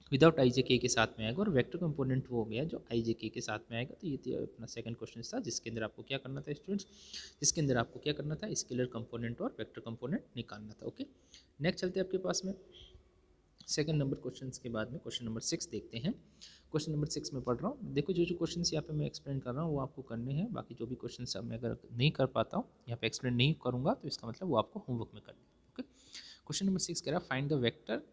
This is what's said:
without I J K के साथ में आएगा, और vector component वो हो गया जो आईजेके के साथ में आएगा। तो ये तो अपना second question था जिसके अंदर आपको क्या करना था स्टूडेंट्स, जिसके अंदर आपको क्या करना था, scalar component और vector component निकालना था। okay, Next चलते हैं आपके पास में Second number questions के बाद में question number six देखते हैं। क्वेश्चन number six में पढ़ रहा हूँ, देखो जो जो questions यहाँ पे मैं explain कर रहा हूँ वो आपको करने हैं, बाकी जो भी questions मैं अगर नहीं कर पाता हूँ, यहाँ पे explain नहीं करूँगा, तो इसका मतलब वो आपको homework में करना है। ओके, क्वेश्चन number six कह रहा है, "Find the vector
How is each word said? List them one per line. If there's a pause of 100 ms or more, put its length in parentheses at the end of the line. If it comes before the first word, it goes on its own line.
(120)
without
I
J
K
के
साथ
में
आएगा,
और
vector
component
वो
हो
गया
जो
आईजेके
के
साथ
में
आएगा।
तो
ये
तो
अपना
second
question
था
जिसके
अंदर
आपको
क्या
करना
था
स्टूडेंट्स, (540)
जिसके
अंदर
आपको
क्या
करना
था,
scalar
component
और
vector
component (120)
निकालना
था।
okay, (540)
Next
चलते
हैं
आपके
पास
में (1120)
Second
number
questions
के
बाद
में
question
number
six
देखते
हैं। (580)
क्वेश्चन
number
six
में
पढ़
रहा
हूँ,
देखो
जो
जो
questions
यहाँ
पे
मैं
explain
कर
रहा
हूँ
वो
आपको
करने
हैं,
बाकी
जो
भी
questions
मैं
अगर (160)
नहीं
कर
पाता
हूँ, (200)
यहाँ
पे
explain
नहीं (100)
करूँगा,
तो
इसका
मतलब
वो
आपको
homework
में
करना
है।
ओके,
क्वेश्चन
number
six
कह
रहा
है,
"Find
the
vector (140)